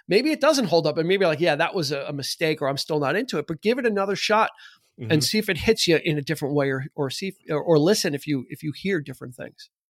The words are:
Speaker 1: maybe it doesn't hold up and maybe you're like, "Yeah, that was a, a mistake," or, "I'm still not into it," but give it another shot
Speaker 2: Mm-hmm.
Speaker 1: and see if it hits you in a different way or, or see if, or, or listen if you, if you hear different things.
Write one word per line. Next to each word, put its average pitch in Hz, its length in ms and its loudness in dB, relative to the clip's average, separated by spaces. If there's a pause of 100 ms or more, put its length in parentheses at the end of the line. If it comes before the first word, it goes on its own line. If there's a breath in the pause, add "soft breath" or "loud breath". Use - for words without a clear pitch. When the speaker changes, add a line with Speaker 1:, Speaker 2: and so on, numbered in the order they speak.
Speaker 1:
maybe 247 240 2
it 302 80 -2
doesn't 269 260 4
hold 160 220 2
up 151 100 -2
and 160 100 0
maybe 190 160 2
you're 175 60 4
like, 156 100 0
"Yeah, 160 160 2
that 160 180 0
was 151 180 -2
a, 143 120 -4
a 147 100 -8
mistake," 151 480 -2
or, 147 80 0
"I'm 139 80 -2
still 151 220 -2
not 143 160 0
into 214 240 -2
it," 139 80 -6
but 165 140 -8
give 240 180 2
it 247 80 -2
another 202 280 0
shot 214 360 2 (480 loud breath)
Speaker 2:
Mm-hmm. 113 140 -8
Speaker 1:
and 151 100 4
see 220 140 -2
if 214 120 0
it 180 80 -2
hits - 300 2
you 165 160 6
in 151 140 0
a 147 40 0
different 143 320 -4
way 139 160 2
or, 135 160 -4 (100)
or 139 140 -2
see 190 200 -6
if, 185 60 -10 (140)
or, 151 140 -2
or 165 160 6
listen 175 340 4
if 139 140 -6
you, 139 220 -2
if - 120 -14
you 151 140 -4
hear 190 260 -4
different 131 340 -14
things. - 340 -16 (260)